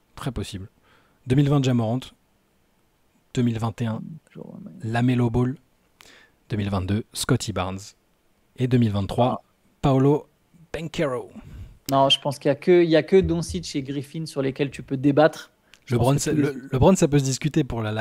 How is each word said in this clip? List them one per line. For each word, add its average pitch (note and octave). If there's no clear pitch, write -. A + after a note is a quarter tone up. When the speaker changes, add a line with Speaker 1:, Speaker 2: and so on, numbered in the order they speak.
Speaker 1:
Très -
possible. G2
Deux B2+
mille C#3+
vingt, C#3+
Ja B2+
Morant. A#2
Deux B2+
mille A#2
vingt A2+
et A#2
un, A2
Speaker 2:
Toujours -
Wembanyama. -
Speaker 1:
LaMelo A#2+
Ball. B2
Deux A2+
mille G2+
vingt-deux, G2
Scottie -
Barnes. F#2
Et B2+
deux B2
mille A2+
vingt-trois, A2+
Speaker 2:
Ah. -
Speaker 1:
Paolo C#3
Banchero. C#3+
Speaker 2:
Non, C3+
je -
pense C#3
qu'il -
y C#3
a -
que, F3
il E3
y D#3+
a D3+
que F#3+
Doncic E3+
et C#3+
Griffin C#3+
sur -
lesquels C3+
tu -
peux C3+
débattre. C#3+
Je B2
Speaker 1:
LeBron, A#2+
Speaker 2:
pense -
que -
Speaker 1:
ça, D3+
Speaker 2:
tous D#3
les D3
Speaker 1:
le, C3+
LeBron, D3
ça E3+
peut C#3+
se C3+
discuter C#3
pour A#2
la G#2+